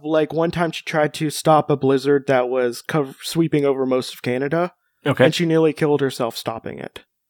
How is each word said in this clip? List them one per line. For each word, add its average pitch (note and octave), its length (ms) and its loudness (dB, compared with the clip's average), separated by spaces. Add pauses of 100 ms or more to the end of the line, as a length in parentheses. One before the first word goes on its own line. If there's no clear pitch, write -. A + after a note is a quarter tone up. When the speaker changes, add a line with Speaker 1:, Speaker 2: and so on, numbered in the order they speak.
Speaker 1:
like, D#3 280 0
one E3 200 0
time E3+ 200 -2
she - 140 -12
tried D3+ 300 0
to D#3 140 -4
stop D3+ 400 2
a D3+ 60 2
blizzard C#3 520 2
that B2 200 2
was B2 340 -2
cov-, C#3 420 -4
sweeping D#3 420 0
over C3+ 200 2
most C3 280 -2
of - 80 -20
Canada. C#3+ 520 -2 (320)
Speaker 2:
Okay. C3 200 4
Speaker 1:
And D#3 100 4
she F3 100 0
nearly D#3+ 280 2
killed D3 260 0
herself C3 380 -2
stopping - 420 -10
it - 240 -16 (260)